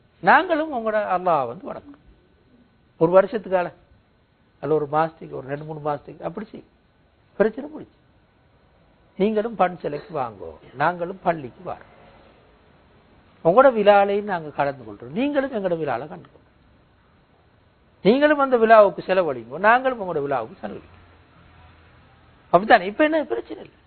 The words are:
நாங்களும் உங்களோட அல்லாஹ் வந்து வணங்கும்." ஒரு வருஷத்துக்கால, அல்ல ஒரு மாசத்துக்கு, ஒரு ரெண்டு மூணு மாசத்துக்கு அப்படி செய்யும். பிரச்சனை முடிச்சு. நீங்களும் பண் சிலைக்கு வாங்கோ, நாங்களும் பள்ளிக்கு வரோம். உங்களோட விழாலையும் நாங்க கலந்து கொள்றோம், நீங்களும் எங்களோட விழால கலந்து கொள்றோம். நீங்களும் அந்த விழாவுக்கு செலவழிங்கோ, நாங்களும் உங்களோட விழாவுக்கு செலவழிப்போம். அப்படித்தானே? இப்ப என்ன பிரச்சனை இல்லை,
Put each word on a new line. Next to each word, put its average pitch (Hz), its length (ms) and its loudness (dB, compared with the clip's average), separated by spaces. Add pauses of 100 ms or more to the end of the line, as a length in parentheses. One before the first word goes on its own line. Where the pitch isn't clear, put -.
(200)
நாங்களும் 311 540 2
உங்களோட 220 220 -4
அல்லாஹ் 180 520 0
வந்து 123 180 -12
வணங்கும்." - 380 -16 (960)
ஒரு 165 140 2
வருஷத்துக்கால, 185 600 2 (880)
அல்ல 143 120 -2
ஒரு 147 180 0
மாசத்துக்கு, 160 400 -4
ஒரு 135 160 -14
ரெண்டு 147 160 -10
மூணு 156 160 -14
மாசத்துக்கு 147 420 -8
அப்படி 175 240 -10
செய்யும். - 240 -20 (680)
பிரச்சனை 220 320 -2
முடிச்சு. - 280 -20 (1200)
நீங்களும் 214 380 -2
பண் 180 220 0
சிலைக்கு 147 420 -10
வாங்கோ, 98 320 -10 (240)
நாங்களும் 175 480 -2
பள்ளிக்கு 165 480 -6
வரோம். - 200 -16 (1500)
உங்களோட 254 280 8
விழாலையும் 202 520 4
நாங்க 175 260 -6
கலந்து 139 340 -4
கொள்றோம், 107 260 -16
நீங்களும் 269 420 -2
எங்களோட 190 260 -4
விழால 143 300 -6
கலந்து 165 260 -18
கொள்றோம். - 200 -20 (1500)
நீங்களும் 285 360 4
அந்த 262 180 2
விழாவுக்கு 214 500 6
செலவழிங்கோ, 143 500 -2
நாங்களும் 240 440 2
உங்களோட 170 200 -4
விழாவுக்கு 139 460 -6
செலவழிப்போம். - 360 -16 (1400)
அப்படித்தானே? 208 400 4
இப்ப 214 180 0
என்ன 302 200 0
பிரச்சனை 359 400 -8
இல்லை, - 240 -20